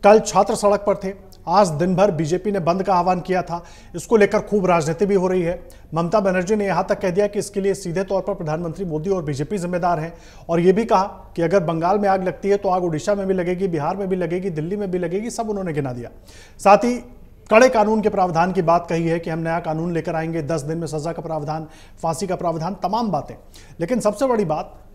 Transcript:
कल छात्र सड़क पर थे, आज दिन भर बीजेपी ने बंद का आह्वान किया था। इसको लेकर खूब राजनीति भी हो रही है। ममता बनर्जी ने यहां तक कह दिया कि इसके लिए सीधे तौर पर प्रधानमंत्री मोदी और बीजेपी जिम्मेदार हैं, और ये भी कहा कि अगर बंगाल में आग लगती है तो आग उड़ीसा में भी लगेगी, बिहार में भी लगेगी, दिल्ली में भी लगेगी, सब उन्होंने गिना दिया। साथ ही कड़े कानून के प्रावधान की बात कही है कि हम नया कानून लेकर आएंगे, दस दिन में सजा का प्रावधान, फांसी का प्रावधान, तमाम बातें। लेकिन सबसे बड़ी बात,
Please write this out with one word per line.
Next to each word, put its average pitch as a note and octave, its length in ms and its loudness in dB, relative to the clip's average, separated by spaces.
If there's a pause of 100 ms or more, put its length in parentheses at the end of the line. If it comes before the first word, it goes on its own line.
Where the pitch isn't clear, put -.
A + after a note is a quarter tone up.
कल G#3+ 160 10
छात्र G#3 360 0
सड़क G3+ 240 2
पर G3+ 160 0
थे, F#3+ 180 -8 (340)
आज F#3 200 4
दिन E3+ 280 0
भर G3 160 4
बीजेपी E3 400 -2
ने G3 80 -2
बंद F3+ 240 0
का G3 100 0
आह्वान F3+ 260 2
किया F3+ 220 -2
था। E3+ 240 -8 (300)
इसको G3 220 0
लेकर G#3 220 4
खूब G3+ 260 0
राजनीति E3+ 400 2
भी G3+ 100 2
हो F#3 120 2
रही F#3 140 2
है। E3+ 260 -4 (260)
ममता E3+ 260 2
बनर्जी F#3+ 360 0
ने G#3 100 0
यहां F#3 180 0
तक G3+ 160 -2
कह F#3+ 100 0
दिया G3+ 180 2
कि G#3 120 -4
इसके G3 220 -6
लिए F#3+ 120 0
सीधे F#3 300 -4
तौर F#3+ 180 -2
पर G3+ 120 -4
प्रधानमंत्री E3+ 520 -6
मोदी D#3 240 -4
और F#3 140 0
बीजेपी D3 340 -4
जिम्मेदार F3 420 -2
हैं, E3 140 -8 (360)
और E3+ 100 2
ये F3 120 6
भी G#3+ 140 2
कहा G3+ 500 0
कि E3 60 -2
अगर E3 180 4
बंगाल E3+ 400 0
में G3+ 100 2
आग F#3+ 140 2
लगती F3+ 260 -4
है G3+ 80 4
तो G3 120 0
आग F3+ 140 2
उड़ीसा E3+ 320 0
में G3 120 -4
भी F#3+ 60 2
लगेगी, F3+ 340 0
बिहार E3 300 -2
में G3 120 -4
भी F#3+ 60 0
लगेगी, F3+ 340 -2
दिल्ली E3 260 -4
में G3+ 160 -4
भी F3+ 60 -2
लगेगी, F3+ 320 -4
सब A3+ 200 -6
उन्होंने F#3+ 240 -4
गिना C#3 200 -4
दिया। A#2+ 160 -12 (500)
साथ G#3 180 8
ही A#3+ 260 0 (480)
कड़े A#3+ 180 8
कानून A3 320 2
के G#3 80 2
प्रावधान F#3 420 0
की F#3 100 -2
बात E3+ 280 2
कही E3 180 0
है E3 120 0
कि E3+ 100 -10
हम E3 100 -4
नया E3 200 -2
कानून E3 340 -4
लेकर E3+ 220 -4
आएंगे, E3 260 -4
दस D3+ 200 -4
दिन D#3 160 -6
में E3 100 -6
सजा D#3 240 -6
का E3 100 -10
प्रावधान, D#3 460 -6 (360)
फांसी E3 240 -4
का F3+ 80 -2
प्रावधान, E3 380 -4
तमाम G#3 360 -4
बातें। C#3 260 -6 (440)
लेकिन F3 200 -2
सबसे G#3 260 0
बड़ी A3+ 200 2
बात, D#3 340 -6 (160)